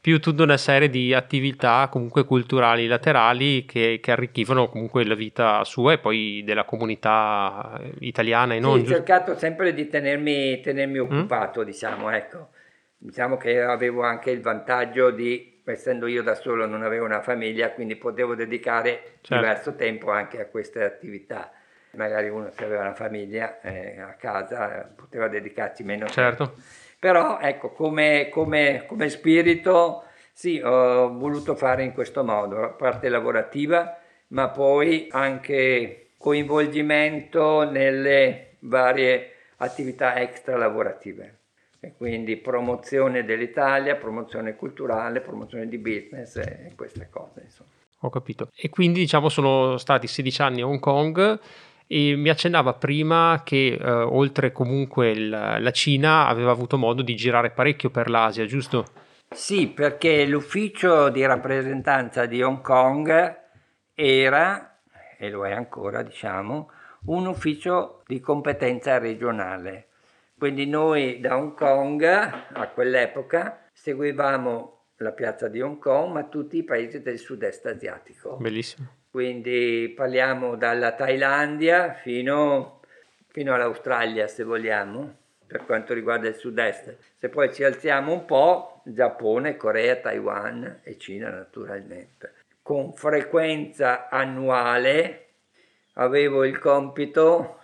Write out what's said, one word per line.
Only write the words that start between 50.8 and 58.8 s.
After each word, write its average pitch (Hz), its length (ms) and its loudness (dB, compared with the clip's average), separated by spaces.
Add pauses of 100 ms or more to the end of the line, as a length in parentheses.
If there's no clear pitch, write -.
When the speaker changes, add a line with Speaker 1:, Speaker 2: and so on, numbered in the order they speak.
Speaker 1:
Kong 160 580 2 (480)
e 147 300 2
mi 147 140 2
accennava 156 420 2
prima 156 720 2
che, 135 340 2
eh, 127 120 -2
oltre 131 640 2
comunque 131 580 0
il, 107 180 -2
la 107 440 -2
Cina, 147 540 4
aveva 123 240 2
avuto 123 280 0
modo 117 240 0
di 123 120 -4
girare 117 360 2
parecchio 147 400 0
per 147 180 -2
l'Asia, 113 380 2
giusto? 127 400 -2 (440)